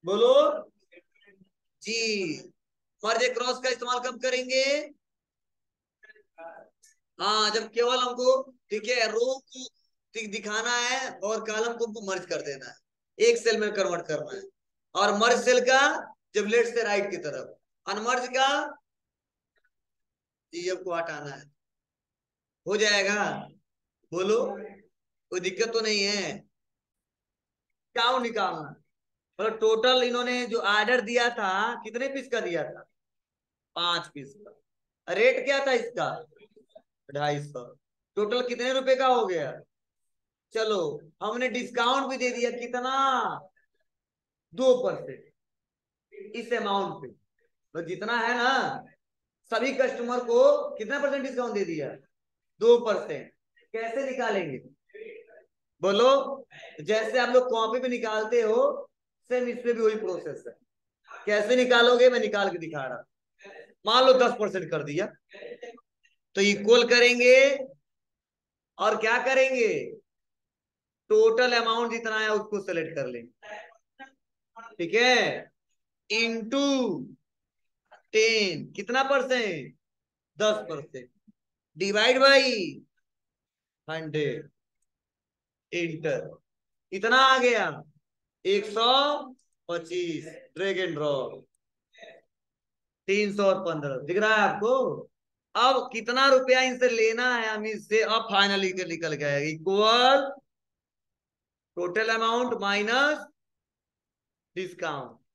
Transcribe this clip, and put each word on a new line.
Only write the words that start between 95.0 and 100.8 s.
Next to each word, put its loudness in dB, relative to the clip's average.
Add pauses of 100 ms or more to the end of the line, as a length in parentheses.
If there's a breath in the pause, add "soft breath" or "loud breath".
अब 2
कितना 2
रुपया 6
इनसे 2
लेना 2
है -2
हम -6
इससे, -2
अब 0
फाइनली 2
निकल, -4
निकल -4
के -6
आएगा, 0
इक्वल 2 (1500)